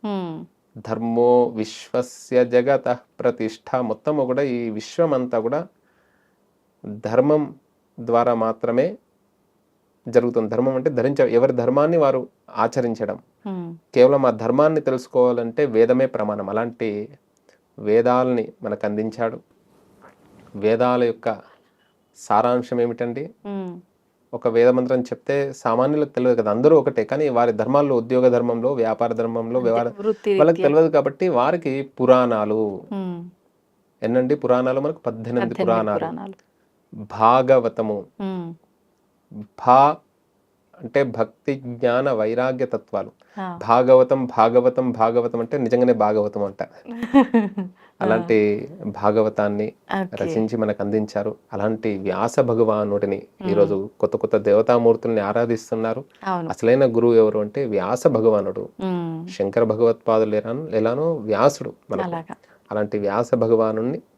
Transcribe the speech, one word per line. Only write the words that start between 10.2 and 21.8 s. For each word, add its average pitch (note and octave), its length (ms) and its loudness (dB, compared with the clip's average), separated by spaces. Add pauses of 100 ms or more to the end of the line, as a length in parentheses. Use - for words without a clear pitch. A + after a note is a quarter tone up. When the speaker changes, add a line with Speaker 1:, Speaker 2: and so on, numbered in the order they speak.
Speaker 2:
ధర్మం B2+ 260 0
అంటే C3+ 140 -2
ధరించ-, C3 380 0
ఎవరి A#2+ 240 2
ధర్మాన్ని C#3 440 0
వారు C3 320 0 (280)
ఆచరించడం. A2+ 640 -4 (280)
Speaker 1:
మ్మ్. F3 300 -10 (180)
Speaker 2:
కేవలం C3 320 6
ఆ B2 40 4
ధర్మాన్ని C3 500 0
తెలుసుకోవాలంటే B2 840 0
వేదమే B2 400 2
ప్రమాణం. G#2 440 -4
అలాంటి A2 580 -6 (680)
వేదాలని A#2 680 2 (140)
మనకు G#2+ 240 -6
అందించాడు. A2 540 -6 (1160)
వేదాల A#2+ 480 2
యొక్క A2+ 320 -4 (800)